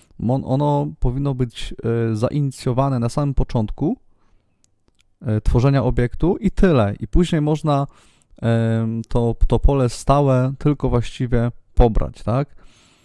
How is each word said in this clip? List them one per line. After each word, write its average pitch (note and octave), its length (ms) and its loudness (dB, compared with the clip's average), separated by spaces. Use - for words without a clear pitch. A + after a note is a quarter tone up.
Mon-, B2+ 260 0
ono D3 420 0
powinno C#3 360 0
być, - 380 -6
e, A2 40 -2
zainicjowane C3 840 -2
na A#2 100 0
samym C#3+ 260 -2
początku, C3 640 -2
e, G#2+ 200 -2
tworzenia C3+ 420 4
obiektu B2+ 540 0
i G3+ 140 0
tyle. B2 480 4
I A2+ 80 -8
później E3 340 2
można, D3 460 0
em, A2+ 680 0
to, A#2 260 0
to A#2 120 4
pole C3+ 300 4
stałe C3+ 680 2
tylko C#3+ 320 0
właściwie A#2+ 640 -2
pobrać, B2 500 -2
tak? B2+ 320 -4